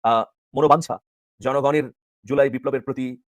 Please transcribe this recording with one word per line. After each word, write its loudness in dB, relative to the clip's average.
আহ, 2
মনোবাঞ্ছা, 2
জনগণের 2
জুলাই 2
বিপ্লবের -4
প্রতি -6